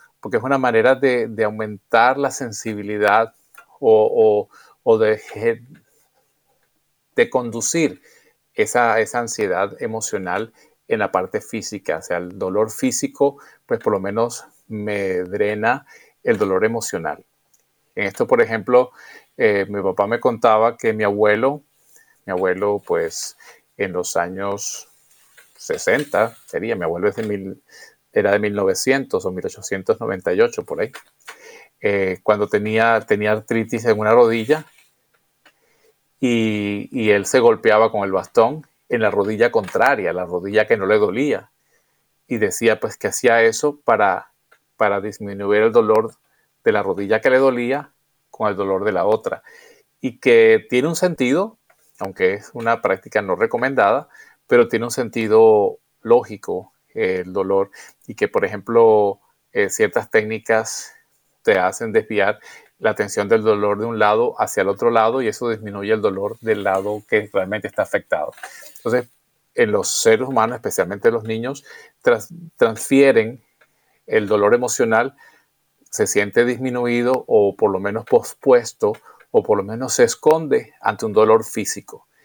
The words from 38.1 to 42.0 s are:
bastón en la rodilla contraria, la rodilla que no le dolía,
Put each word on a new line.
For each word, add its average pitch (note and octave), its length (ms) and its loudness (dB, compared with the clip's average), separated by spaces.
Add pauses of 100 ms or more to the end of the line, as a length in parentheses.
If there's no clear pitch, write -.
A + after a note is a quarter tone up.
bastón A#2 560 0 (200)
en A#2 140 -2
la G#2+ 80 2
rodilla G#2 420 0
contraria, G#2 640 0
la F#2 120 -6
rodilla G2 420 -2
que A#2 100 2
no F#2+ 80 -4
le G#2 140 4
dolía, G#2+ 500 -2 (800)